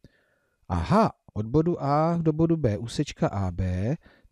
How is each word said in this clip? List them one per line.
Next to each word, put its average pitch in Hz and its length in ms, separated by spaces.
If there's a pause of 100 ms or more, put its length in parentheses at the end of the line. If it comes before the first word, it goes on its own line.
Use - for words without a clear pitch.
(680)
Aha, 117 440 (220)
od 107 120
bodu 160 360
A 156 400
do 156 100
bodu 165 240
B 113 220
úsečka 139 500
A 98 220
B, 92 460 (360)